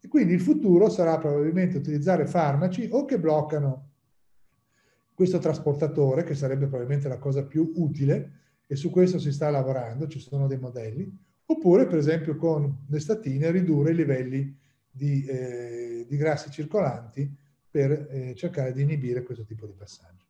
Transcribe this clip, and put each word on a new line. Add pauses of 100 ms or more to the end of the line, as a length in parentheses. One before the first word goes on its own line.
E
quindi
il
futuro
sarà
probabilmente
utilizzare
farmaci
o
che
bloccano (1200)
questo
trasportatore,
che
sarebbe
probabilmente
la
cosa
più
utile, (340)
e
su
questo
si
sta
lavorando,
ci
sono
dei
modelli, (360)
oppure
per
esempio
con
le
statine
ridurre
i
livelli (320)
di,
eh,
di
grassi
circolanti (380)
per,
eh,
cercare
di
inibire
questo
tipo
di
passaggio.